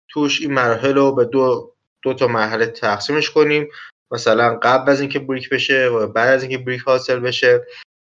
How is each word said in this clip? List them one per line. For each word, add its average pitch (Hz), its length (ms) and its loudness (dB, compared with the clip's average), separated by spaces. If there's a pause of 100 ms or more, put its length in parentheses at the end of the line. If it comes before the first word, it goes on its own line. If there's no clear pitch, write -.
توش 147 320 -2
این 147 120 -4
مراحل 127 420 0
رو 135 200 2
به 120 100 2
دو، 131 500 -2 (280)
دو 131 120 -2
تا 131 120 -2
مرحله 113 400 0
تقسیمش 123 640 -4
کنیم. 151 380 2 (420)
مثلاً 117 520 0
قبل 131 300 2
از 139 80 0
اینکه 139 180 -4
بریک 131 300 -8
بشه 131 400 0
و 113 180 0
بعد 113 220 0
از 131 140 4
اینکه 131 160 -6
بریک 127 220 -6
حاصل 127 400 0
بشه، 123 460 2 (400)